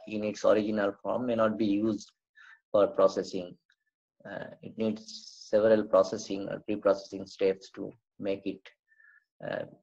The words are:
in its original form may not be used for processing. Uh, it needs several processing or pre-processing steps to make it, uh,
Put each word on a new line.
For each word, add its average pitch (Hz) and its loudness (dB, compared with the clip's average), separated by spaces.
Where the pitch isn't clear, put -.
in 107 -6
its 101 -6
original 104 2
form 117 -4
may 117 0
not 107 2
be 110 0
used 104 0
for 101 4
processing. 95 0
Uh, - -10
it 101 -16
needs - -8
several 107 4
processing 98 0
or 98 -8
pre-processing 98 -2
steps - -2
to 101 -10
make 101 -6
it, 95 -8
uh, - -6